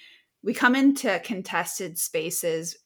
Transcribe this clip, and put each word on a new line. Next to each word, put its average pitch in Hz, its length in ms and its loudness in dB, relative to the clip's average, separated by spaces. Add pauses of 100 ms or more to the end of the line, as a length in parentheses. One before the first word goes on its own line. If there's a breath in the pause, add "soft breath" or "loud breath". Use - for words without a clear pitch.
(420 soft breath)
we - 120 -2
come 247 200 4
into 269 500 4
contested 180 760 -6
spaces 165 880 -4